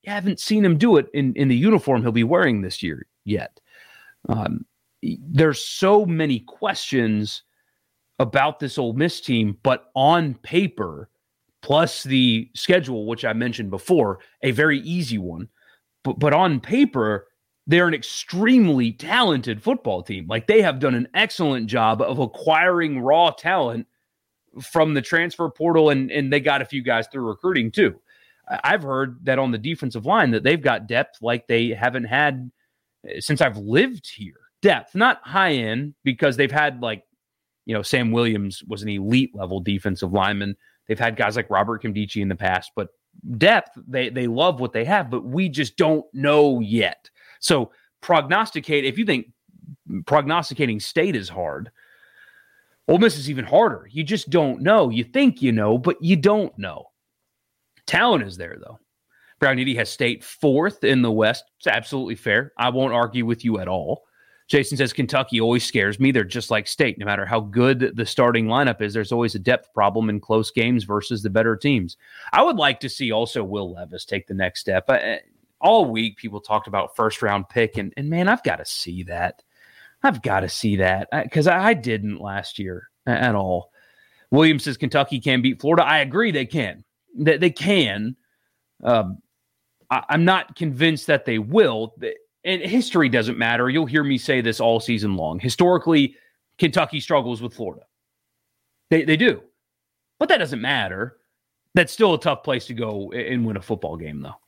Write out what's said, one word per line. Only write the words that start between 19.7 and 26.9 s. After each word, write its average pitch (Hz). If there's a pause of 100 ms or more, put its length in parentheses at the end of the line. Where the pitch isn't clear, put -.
team. 92
Like, 113
they 214
have 151
done 131
an 120
excellent 151
job 113
of -
acquiring 156
raw 156
talent 139 (760)
from 156
the 139
transfer 165
portal, 160
and, 135
and 139
they 147
got 139
a 123
few 139
guys 117